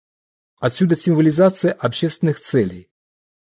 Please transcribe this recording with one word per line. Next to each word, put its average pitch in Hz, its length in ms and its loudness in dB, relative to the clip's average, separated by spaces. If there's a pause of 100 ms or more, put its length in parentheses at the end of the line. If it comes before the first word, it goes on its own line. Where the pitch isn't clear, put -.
(640)
Отсюда 165 320 0
символизация 165 800 2
общественных 151 680 -4
целей. 90 500 -4 (640)